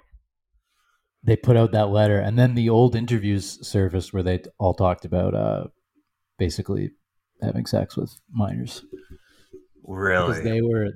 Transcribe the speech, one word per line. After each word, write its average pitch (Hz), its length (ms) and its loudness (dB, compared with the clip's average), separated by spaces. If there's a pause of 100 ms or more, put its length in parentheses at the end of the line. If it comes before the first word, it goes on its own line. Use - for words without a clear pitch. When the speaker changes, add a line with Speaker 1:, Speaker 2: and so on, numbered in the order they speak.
(1200)
Speaker 1:
they 110 120 4
put 123 200 4
out 117 160 4
that 107 160 2
letter, 104 320 4
and 104 180 0
then 123 160 4
the 117 140 0
old 117 260 4
interviews 104 720 -2
surfaced 95 460 -2
where 95 100 -2
they 90 160 0
t-, - 200 -12
all 92 160 2
talked 90 300 0
about, 90 300 -2
uh, 52 300 -2 (760)
basically 98 520 -4 (520)
having 110 240 -4
sex 98 300 -4
with - 220 -8 (120)
minors. 117 540 -6 (1000)
Speaker 2:
Really? 95 460 0
Speaker 1:
Because 113 160 -4
they 113 160 0
were, 113 360 0